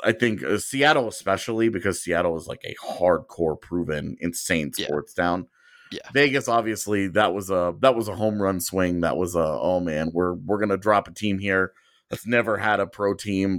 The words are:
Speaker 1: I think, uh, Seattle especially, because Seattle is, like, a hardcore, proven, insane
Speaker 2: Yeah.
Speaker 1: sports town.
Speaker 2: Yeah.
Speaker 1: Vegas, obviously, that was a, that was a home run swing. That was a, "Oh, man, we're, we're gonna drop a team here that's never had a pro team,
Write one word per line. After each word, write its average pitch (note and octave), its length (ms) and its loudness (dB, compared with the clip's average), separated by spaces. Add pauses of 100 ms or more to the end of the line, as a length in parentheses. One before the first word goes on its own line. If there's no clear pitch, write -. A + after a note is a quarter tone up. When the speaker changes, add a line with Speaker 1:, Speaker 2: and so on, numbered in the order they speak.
Speaker 1:
I A#2 100 4
think, A2+ 300 0
uh, E2+ 140 0
Seattle C#3 520 2
especially, A2 600 0
because F#2+ 340 -2
Seattle E2+ 360 0
is, D#2+ 80 -10
like, - 180 -10
a - 100 -10 (120)
hardcore, E2 720 0
proven, D#2 600 -4
insane E2 580 -2
Speaker 2:
Yeah. - 80 -6
Speaker 1:
sports D2 260 -4
town. F2 340 -2 (460)
Speaker 2:
Yeah. - 220 -12
Speaker 1:
Vegas, C3+ 340 2
obviously, G#2+ 600 0
that F#2 260 2
was G2 160 -6
a, F2 300 0
that C3 140 6
was A2 140 -2
a F#2 80 -6
home G#2 240 0
run F#2+ 200 0
swing. F2 420 0
That D2+ 160 0
was E2+ 180 -2
a, E2 40 2 (200)
"Oh, F2+ 200 2
man, D#2+ 340 -2
we're, F2+ 180 0
we're G2 260 -2
gonna G2+ 200 0
drop G2+ 280 2
a F2 60 -18
team G2+ 260 -2
here F#2+ 360 0 (340)
that's - 180 -10
never A2+ 320 2
had G#2+ 200 2
a G2 80 2
pro G2+ 280 -2
team, F#2+ 440 0